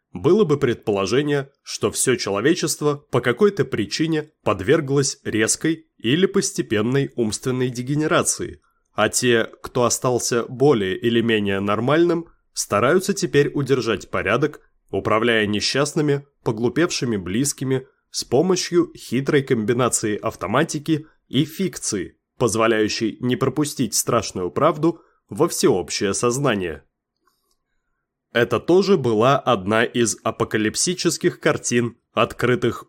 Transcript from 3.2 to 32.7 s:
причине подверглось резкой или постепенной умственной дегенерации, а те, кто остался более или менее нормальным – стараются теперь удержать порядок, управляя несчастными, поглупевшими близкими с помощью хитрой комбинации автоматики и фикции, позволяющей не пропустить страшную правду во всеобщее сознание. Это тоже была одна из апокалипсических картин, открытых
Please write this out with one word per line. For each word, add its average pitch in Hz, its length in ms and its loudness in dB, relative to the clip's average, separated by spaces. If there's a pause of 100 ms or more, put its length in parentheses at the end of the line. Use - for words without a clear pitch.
причине 156 680 -4 (120)
подверглось 135 840 0
резкой 110 600 -2 (100)
или 156 280 2
постепенной 139 920 -2
умственной 127 520 -2
дегенерации, 143 920 -2 (320)
а 107 160 2
те, 117 400 2 (120)
кто - 220 -2
остался 117 640 0
более 120 500 2
или 117 220 0
менее 104 400 2
нормальным – 147 680 0 (240)
стараются 147 600 0
теперь 143 400 2
удержать 127 560 -2
порядок, 113 500 0 (300)
управляя 110 560 2
несчастными, 139 800 -2 (180)
поглупевшими 120 720 0
близкими 131 720 -2 (240)
с - 140 -8
помощью 175 720 2
хитрой 139 460 0
комбинации 113 760 0
автоматики 143 880 -2 (220)
и 139 160 0
фикции, - 720 -6 (200)
позволяющей 110 840 2
не 123 160 0
пропустить 135 580 -2
страшную 101 560 -2
правду 160 500 0 (280)
во 127 180 0
всеобщее 101 640 0
сознание. 113 720 -2 (1500)
Это 117 260 2
тоже 185 380 4
была 123 400 4
одна 110 480 2
из 120 380 0
апокалипсических 117 1160 -2
картин, 120 560 -2 (160)
открытых 120 760 -2